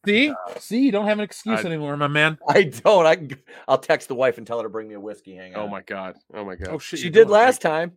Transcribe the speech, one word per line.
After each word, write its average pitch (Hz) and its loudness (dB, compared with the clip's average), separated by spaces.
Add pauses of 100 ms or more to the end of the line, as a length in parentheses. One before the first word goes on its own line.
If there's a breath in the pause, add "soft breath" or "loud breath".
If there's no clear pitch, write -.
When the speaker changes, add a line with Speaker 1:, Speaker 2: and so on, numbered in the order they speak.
Speaker 1:
See? 220 2
Speaker 2:
Uh, 269 -8 (240)
Speaker 1:
See, 233 -4
you 277 4
don't 202 0
have 214 0
an 208 -4
excuse 220 -4
Speaker 2:
I 208 -6
Speaker 1:
anymore, 151 -6
my 147 0
man. 151 2 (100)
Speaker 3:
I 170 6
don't. 180 4
I, 160 2 (400 loud breath)
I'll 135 4
text 147 -2
the 135 -4
wife 123 2
and 117 -16
tell 117 -6
her 113 -4
to 110 -8
bring 110 -10
me 107 -18
a 101 -16
whiskey. 101 -16
Hang 92 -18
Speaker 2:
Oh, 104 -8
Speaker 3:
on. 104 -8
Speaker 2:
my 98 -10
God. 95 -12 (180)
Oh, 104 -10
my 92 -10
God. 92 -12
Speaker 1:
Oh, 156 -8
shit, 285 -10
Speaker 3:
She 233 -8
Speaker 1:
you're 170 -4
Speaker 3:
did 220 6
Speaker 1:
doing - -8
it. - 0
Speaker 3:
last 240 2
time. 170 -4